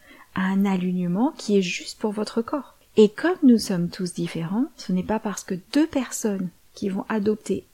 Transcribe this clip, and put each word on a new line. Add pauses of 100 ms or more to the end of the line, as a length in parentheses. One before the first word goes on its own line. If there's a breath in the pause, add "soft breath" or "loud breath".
(360 loud breath)
à
un
alignement
qui
est
juste
pour
votre
corps. (200)
Et
comme
nous
sommes
tous
différents, (120)
ce
n'est
pas
parce
que (180)
deux
personnes (260)
qui
vont
adopter